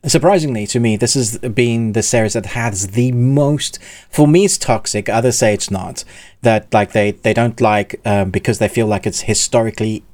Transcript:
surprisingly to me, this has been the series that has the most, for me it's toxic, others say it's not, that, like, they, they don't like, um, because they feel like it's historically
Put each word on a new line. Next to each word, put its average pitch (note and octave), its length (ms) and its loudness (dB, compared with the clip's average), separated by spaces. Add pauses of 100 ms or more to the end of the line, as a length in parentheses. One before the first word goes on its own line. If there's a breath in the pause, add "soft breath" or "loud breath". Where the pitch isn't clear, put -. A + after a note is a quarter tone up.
surprisingly D3+ 600 2
to B2 120 -2
me, A2+ 160 2
this A2+ 200 -2
has A#2+ 240 -2
been A#2 520 0
the G#2+ 100 0
series A2 320 0
that A2+ 140 -4
has G#2 440 -6
the B2 200 0
most, C#3 680 0 (300 loud breath)
for D3+ 200 4
me F3+ 160 6
it's - 120 0
toxic, G#2+ 520 -2
others A#2 280 0
say A2 160 4
it's - 160 -4
not, F#2 360 -8 (360 loud breath)
that, A2 320 0
like, G#2 200 2
they, G#2 180 2
they A2 220 -2
don't A#2 260 0
like, G#2+ 460 0
um, G2+ 260 0
because G#2 280 -2
they G#2 100 0
feel A2+ 180 -2
like G2+ 180 -2
it's - 160 -6
historically A2 920 -2